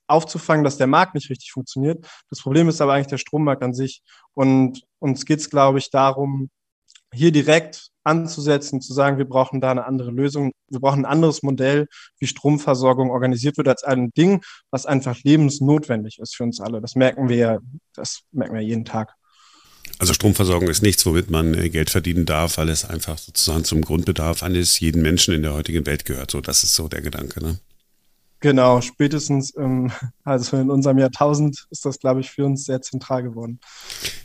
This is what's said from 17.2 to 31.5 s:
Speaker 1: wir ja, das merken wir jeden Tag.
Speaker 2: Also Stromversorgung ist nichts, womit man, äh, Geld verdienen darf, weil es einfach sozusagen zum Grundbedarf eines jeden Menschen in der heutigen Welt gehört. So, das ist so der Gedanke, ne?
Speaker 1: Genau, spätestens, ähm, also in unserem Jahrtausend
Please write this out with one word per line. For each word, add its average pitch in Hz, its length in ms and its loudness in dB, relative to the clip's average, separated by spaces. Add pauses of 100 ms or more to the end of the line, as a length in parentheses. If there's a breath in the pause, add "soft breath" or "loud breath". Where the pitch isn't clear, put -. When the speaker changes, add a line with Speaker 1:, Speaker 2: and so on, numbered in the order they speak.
Speaker 1:
wir 120 60 2
ja, 113 220 2 (360)
das - 260 -10 (120)
merken 123 220 -6
wir 110 80 -6
jeden 113 220 -4
Tag. 113 300 -6 (840 soft breath)
Speaker 2:
Also 92 140 0
Stromversorgung 92 560 2
ist 82 140 0
nichts, 101 240 4
womit 85 240 2
man, 80 240 2
äh, 85 160 -2
Geld 80 180 -2
verdienen 85 380 0
darf, 80 320 0
weil 78 100 0
es 78 160 -2
einfach 80 320 -8
sozusagen - 480 -2
zum 78 160 0
Grundbedarf 80 640 -2
eines 87 360 0
jeden 80 220 2
Menschen 82 320 2
in 78 100 0
der 76 120 -2
heutigen 76 320 -4
Welt 76 180 -2
gehört. 67 260 -8
So, 71 120 -6
das - 200 0
ist - 120 0
so 80 140 -2
der - 120 -8
Gedanke, 73 420 -8
ne? 85 160 -4 (840)
Speaker 1:
Genau, 127 400 6
spätestens, 143 760 -2
ähm, 131 340 -2 (320 loud breath)
also 135 360 -2
in 131 120 2
unserem 135 280 4
Jahrtausend 147 720 2